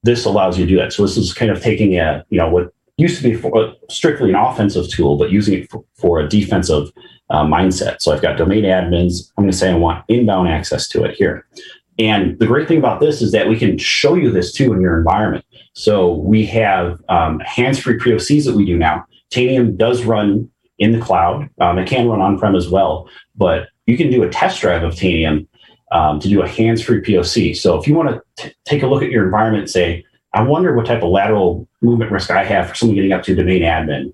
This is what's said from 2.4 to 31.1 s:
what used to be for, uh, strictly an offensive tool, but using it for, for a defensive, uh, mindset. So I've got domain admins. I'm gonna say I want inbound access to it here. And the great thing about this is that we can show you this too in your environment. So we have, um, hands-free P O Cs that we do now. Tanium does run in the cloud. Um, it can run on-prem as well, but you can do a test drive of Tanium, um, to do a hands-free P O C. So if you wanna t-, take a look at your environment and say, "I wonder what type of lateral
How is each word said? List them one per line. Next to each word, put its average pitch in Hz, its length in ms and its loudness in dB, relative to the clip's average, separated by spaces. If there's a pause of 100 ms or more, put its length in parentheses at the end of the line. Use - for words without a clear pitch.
what 90 240 0 (240)
used 175 220 2
to - 40 -10
be 120 120 2
for, 113 220 -4
uh, 110 160 2 (180)
strictly 131 400 0
an 92 40 2
offensive 95 540 0
tool, 73 280 0
but 73 140 0
using 101 240 2
it - 160 -8
for, - 140 -16 (100)
for 85 260 0
a 73 80 -4
defensive, 85 640 0 (380)
uh, 76 160 0
mindset. 85 580 0
So - 80 2
I've 73 120 -2
got 76 140 -2
domain 98 280 0
admins. 90 720 0
I'm 101 80 0
gonna 95 80 2
say 92 180 0
I 87 60 0
want 82 320 -2
inbound 104 400 2
access 80 400 -4
to - 160 -2
it - 100 -4
here. - 320 -2 (520)
And 104 400 0
the 110 80 2
great 139 200 0
thing 165 120 2
about 127 220 0
this 147 220 -2
is 104 100 0
that 98 160 0
we 110 100 2
can 92 200 0
show - 360 0
you 156 160 2
this 90 220 -2
too 123 200 0
in 92 80 0
your 85 180 2
environment. 92 460 0 (300)
So 95 400 2
we 104 320 2
have, 95 600 -2
um, 82 320 0
hands-free 127 580 -2
P 123 160 0
O 107 40 0
Cs 147 280 0
that 113 100 0
we 101 80 2
do 87 140 0
now. 85 260 -2 (260)
Tanium 123 460 2
does 117 280 0
run 107 460 0 (280)
in 110 140 2
the 117 80 0
cloud. 117 480 0 (120)
Um, 90 180 2
it 92 80 -2
can 120 220 0
run 107 120 0
on-prem 98 360 0
as 87 120 -2
well, 87 400 0 (280)
but 85 320 -2 (180)
you 120 100 2
can 151 140 0
do 123 140 2
a 87 60 -2
test - 300 -2
drive 85 220 0
of 82 120 -4
Tanium, 80 520 -2 (460)
um, 76 280 0
to 87 80 -4
do 101 120 4
a 90 60 -2
hands-free 113 540 0
P 98 180 0
O 87 40 2
C. 117 300 0
So - 240 0
if 78 120 -2
you 151 80 4
wanna 147 260 -2 (140)
t-, - 160 -16 (120)
take 143 200 -2
a - 20 -2
look 135 160 0
at - 80 -4
your 110 140 0
environment 107 380 0
and - 80 -12
say, 85 340 -2 (280)
"I 98 80 0
wonder 147 360 2
what 117 100 -2
type 113 160 -2
of 87 60 -2
lateral 98 580 0 (160)